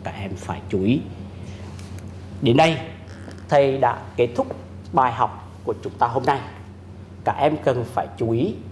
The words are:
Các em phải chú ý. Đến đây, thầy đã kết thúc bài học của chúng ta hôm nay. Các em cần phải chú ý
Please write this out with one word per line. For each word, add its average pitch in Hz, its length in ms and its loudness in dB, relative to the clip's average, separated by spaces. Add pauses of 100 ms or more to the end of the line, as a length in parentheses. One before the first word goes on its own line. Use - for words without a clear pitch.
Các 92 160 -6
em 98 160 -6
phải 90 340 -6
chú 95 140 2
ý. 131 180 4 (1400)
Đến 120 160 6
đây, 160 200 8 (720)
thầy 139 280 6
đã 123 220 4 (160)
kết 120 200 6
thúc 269 120 0 (460)
bài 127 200 6
học - 380 -2 (120)
của 120 100 0 (100)
chúng - 100 -6
ta 120 140 2
hôm 127 180 0
nay. 139 160 4 (840)
Các - 140 2
em 151 260 4
cần 123 300 2
phải 80 140 -2 (100)
chú 113 140 0
ý 147 240 2 (160)